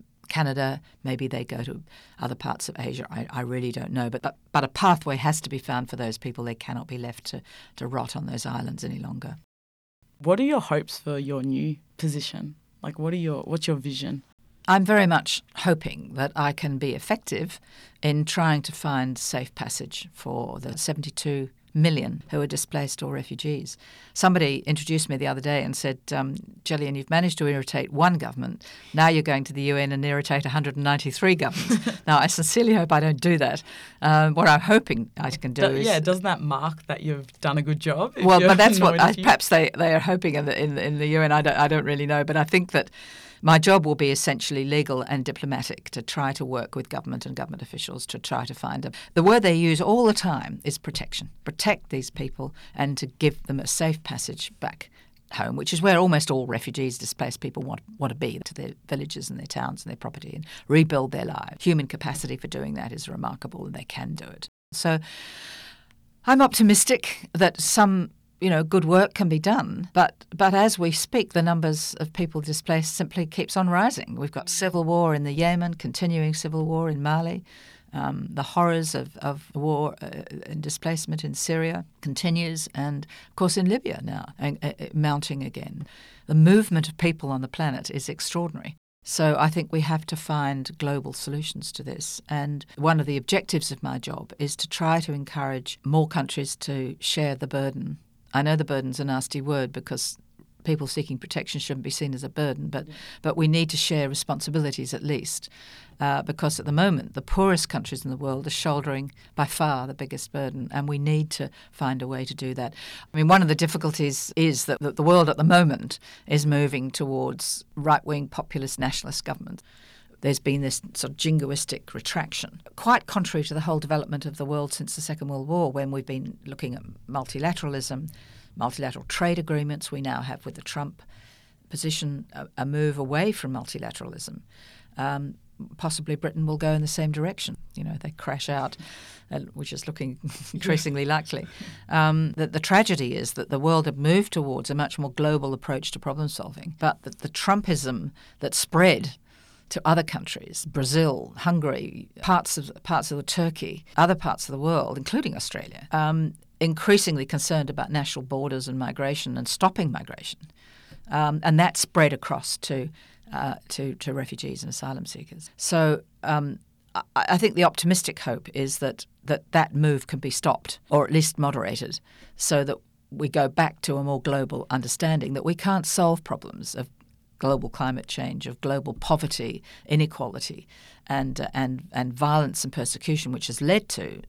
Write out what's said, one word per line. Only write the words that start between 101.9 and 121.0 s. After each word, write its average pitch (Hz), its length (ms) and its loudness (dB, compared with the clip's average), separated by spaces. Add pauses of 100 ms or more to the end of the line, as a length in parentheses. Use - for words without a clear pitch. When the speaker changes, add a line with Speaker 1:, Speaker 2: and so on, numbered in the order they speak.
Speaker 1:
as 131 100 -8
a 135 60 -8
burden, 143 400 -4
but, 143 180 -8
Speaker 2:
Yeah. 156 60 -18 (300)
Speaker 1:
but 156 120 -2
we 156 120 2
need 160 240 4
to 160 60 -6
share 147 300 0
responsibilities 143 840 -4
at 127 80 -6
least, - 480 -4 (500)
uh, 143 220 2
because 156 380 -2
at - 80 -10
the 147 40 0
moment 160 440 2
the 135 60 -6
poorest 190 460 2
countries - 380 -6
in 135 60 -4
the 131 60 -6
world 139 280 -4
are 151 60 -6
shouldering 143 600 -2 (220)
by 151 120 0
far 143 420 0
the 135 80 -10
biggest 139 360 -10
burden, 135 400 -6
and 143 160 -4
we 147 120 -2
need 151 320 2
to 135 180 -6 (220)
find 131 320 -4
a 127 40 -6
way 131 180 -6
to 135 100 -10
do 131 180 -6
that. 123 220 -6 (360)
I 156 60 -6
mean, 156 100 6
one 185 140 10
of 175 60 4
the 151 80 4
difficulties 156 800 -2
is 160 300 2
that, - 160 -2
that 147 160 -4
the 151 60 2
world 170 260 8
at - 80 0
the 151 60 2
moment 160 540 4 (300)
is 147 180 2
moving 143 460 0
towards 135 720 -4 (100)
right-wing 147 520 0
populist - 520 -8
nationalist - 460 -4
governments. - 380 -10 (580)
There's 139 180 2
been 143 220 0
this 135 180 -4 (140)
sort - 160 -6